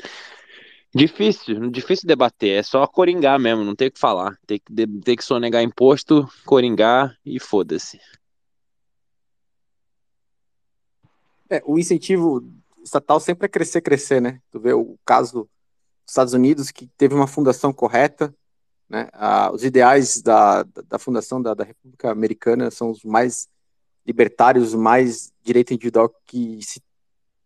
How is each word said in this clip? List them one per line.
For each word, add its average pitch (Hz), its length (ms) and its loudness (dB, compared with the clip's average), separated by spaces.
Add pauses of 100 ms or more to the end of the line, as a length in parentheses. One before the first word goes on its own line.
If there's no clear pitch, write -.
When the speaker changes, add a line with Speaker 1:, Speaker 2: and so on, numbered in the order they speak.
(920)
Speaker 1:
Difícil, 127 800 -2
difícil 170 380 -4
debater, 117 500 0
é 104 40 0
só 135 240 0
coringar 175 520 2
mesmo, 113 240 0
não 101 140 -6
tem 131 120 0
o - 40 -4
que - 80 -20
falar. 101 460 -2
Tem 104 120 -6
que - 140 -20
de-, 107 300 -4
tem 123 120 0
que 117 80 -6
sonegar 120 400 -2
imposto, 135 640 2 (200)
coringar 123 680 2 (100)
e 127 140 -10
foda-se. - 640 -4 (3500)
Speaker 2:
É, 170 160 -4
o 151 120 0
incentivo 170 640 0 (400)
estatal 147 380 -2
sempre 180 240 -4
é 196 40 -6
crescer, 170 340 -4
crescer, 131 400 0
né? 127 180 -6 (100)
Tu - 80 -18
vê 120 140 -2
o 117 320 -4
caso 123 380 -2
dos - 680 -20
Estados 127 200 0
Unidos, 139 380 0
que - 160 -20 (100)
teve 143 180 2
uma 143 120 2
fundação 139 480 -2
correta, 139 600 -2 (540)
né? - 240 -8
Ah, 104 400 0
os 107 120 -8
ideais 127 580 4
da, 104 400 4
da, - 260 -14
da 101 100 -8
fundação 127 440 -6
da, 113 100 -4
da 107 100 -8
República 123 480 -10
Americana 113 600 -2
são 117 200 -8
os 110 140 -14
mais 117 440 -2 (580)
libertários, 117 680 2
mais 117 560 2 (140)
direito 120 300 0
individual 117 360 0 (160)
que 117 360 -10
se - 180 -16 (640)